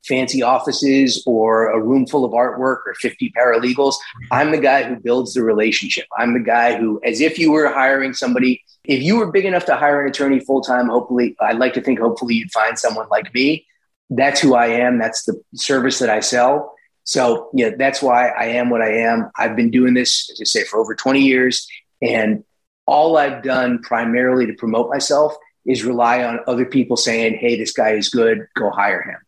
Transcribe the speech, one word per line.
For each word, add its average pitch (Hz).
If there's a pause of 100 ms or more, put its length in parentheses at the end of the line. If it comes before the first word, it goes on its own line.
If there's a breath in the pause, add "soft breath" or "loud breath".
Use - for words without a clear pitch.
fancy 131
offices 135
or 113
a 110
room 127
full 135
of 110
artwork 127
or -
fifty -
paralegals. 123 (360 loud breath)
I'm 147
the 156
guy 135
who 120
builds 120
the 127
relationship. 107 (100)
I'm 117
the 117
guy 117
who, 110
as 113
if 160
you 160
were 151
hiring 135
somebody, 127 (220 soft breath)
if 131
you 180
were 208
big 196
enough 180
to 139
hire 143
an 139
attorney 139
full-time, 127
hopefully, 120
I'd 113
like 127
to 123
think 127
hopefully 117
you'd 113
find 113
someone 110
like 104
me. 143 (440)
That's 139
who 135
I 120
am. 123
That's 113
the - (140)
service 131
that 120
I 110
sell. 127 (280 loud breath)
So, 120
yeah, 117
that's 135
why 123
I 113
am 123
what 117
I 110
am. 113
I've 113
been 117
doing 127
this, -
as -
I -
say, -
for 107
over 113
twenty 135
years. 127 (340 loud breath)
And 110 (420)
all 156
I've 131
done 127
primarily 123
to 107
promote 117
myself 147 (300 soft breath)
is 127
rely 120
on 120
other 123
people 123
saying, 113
"Hey, 120
this 110
guy 110
is 107
good, 113
go 104
hire 98
him." - (100)